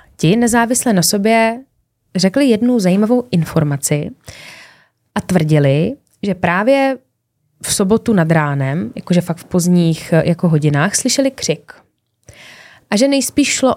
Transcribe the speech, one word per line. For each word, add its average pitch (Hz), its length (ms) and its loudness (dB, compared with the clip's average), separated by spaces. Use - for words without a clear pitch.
ti 170 180 2
nezávisle 233 580 0
na 180 80 2
sobě 226 580 0
řekli 190 300 0
jednu 240 340 2
zajímavou 208 520 0
informaci 151 800 -2
a 180 60 -4
tvrdili, 156 720 0
že 196 120 -2
právě 247 640 0
v - 100 -6
sobotu 220 400 0
nad 165 180 2
ránem, 139 640 -2
jakože 175 260 0
fakt 170 160 -4
v - 80 -20
pozdních, 175 680 0
jako, 175 260 0
hodinách, 151 460 0
slyšeli 269 360 -2
křik. - 400 -6
A 208 80 0
že 262 100 2
nejspíš 277 460 0
šlo 254 240 0